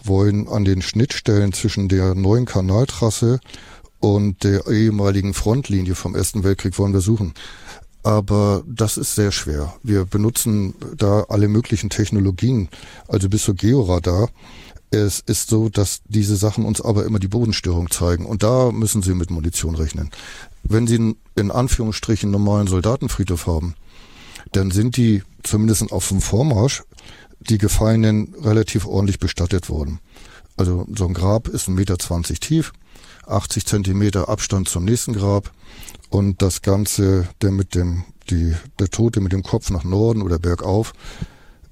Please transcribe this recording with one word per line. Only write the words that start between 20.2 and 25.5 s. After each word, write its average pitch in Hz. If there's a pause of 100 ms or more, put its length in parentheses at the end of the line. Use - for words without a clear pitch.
Wenn 113
Sie 117
einen, 113 (200)
in 101
Anführungsstrichen, 113
normalen 101
Soldatenfriedhof 92
haben, 85 (760)
dann 95
sind 110
die, 110 (220)
zumindest 107